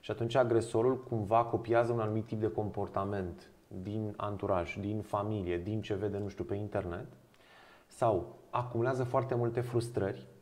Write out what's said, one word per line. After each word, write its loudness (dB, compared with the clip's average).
Și -10
atunci -2
agresorul 4
cumva 4
copiază 2
un 0
anumit 0
tip -4
de 2
comportament -4
din -4
anturaj, 0
din -2
familie, -2
din -2
ce -4
vede, -2
nu -4
știu, -6
pe -2
internet, -4
sau 2
acumulează 0
foarte 2
multe 2
frustrări 0